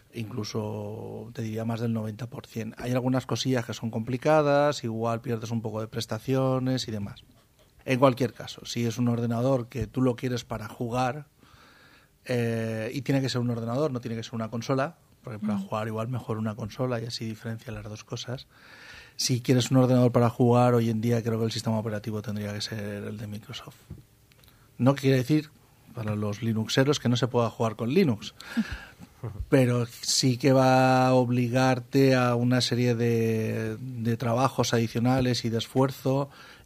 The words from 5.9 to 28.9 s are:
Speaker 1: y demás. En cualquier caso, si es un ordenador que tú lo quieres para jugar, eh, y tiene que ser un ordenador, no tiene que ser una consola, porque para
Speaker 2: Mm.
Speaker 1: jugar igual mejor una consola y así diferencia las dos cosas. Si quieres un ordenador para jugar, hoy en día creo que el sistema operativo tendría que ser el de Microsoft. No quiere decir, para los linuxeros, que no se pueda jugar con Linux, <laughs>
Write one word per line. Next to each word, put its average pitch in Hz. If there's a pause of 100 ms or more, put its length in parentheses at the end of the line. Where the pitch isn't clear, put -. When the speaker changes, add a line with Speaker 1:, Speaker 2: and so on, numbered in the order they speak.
Speaker 1:
y -
demás. 101 (600)
En 127
cualquier 127
caso, -
si 117
es 113
un 123
ordenador 120
que 113
tú 127
lo 127
quieres 123
para 107
jugar, 127 (960)
eh, 113
y 143
tiene 135
que 135
ser 123
un 120
ordenador, 120
no 123
tiene 113
que 113
ser -
una 113
consola, 131 (240)
porque 110
para 107
Speaker 2:
Mm. 98
Speaker 1:
jugar 107
igual 110
mejor 120
una 110
consola 120
y 113
así 117
diferencia 113
las 107
dos 107
cosas. 123 (680)
Si 123
quieres 127
un 135
ordenador 127
para 120
jugar, 123
hoy 117
en 110
día 117
creo 113
que 113
el 110
sistema 110
operativo 107
tendría 104
que 104
ser 104
el 107
de 113
Microsoft. 104 (1000)
No 127
quiere 135
decir, 151 (460)
para 107
los 104
linuxeros, 113
que 127
no 123
se 120
pueda 117
jugar 110
con 120
Linux, 151 (200)
<laughs> -